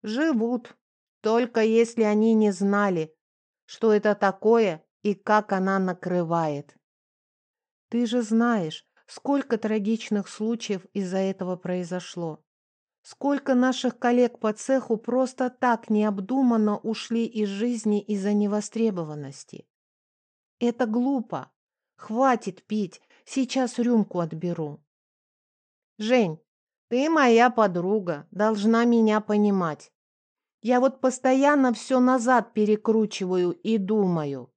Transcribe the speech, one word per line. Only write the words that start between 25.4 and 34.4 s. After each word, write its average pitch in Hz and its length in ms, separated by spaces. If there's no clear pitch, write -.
Жень, 214 420
ты 262 200
моя 247 400
подруга, 185 840
должна 220 520
меня 220 360
понимать. 202 720
Я 247 200
вот 269 200
постоянно 262 720
все 254 280
назад 247 540
перекручиваю 208 1000
и 220 260
думаю. 175 800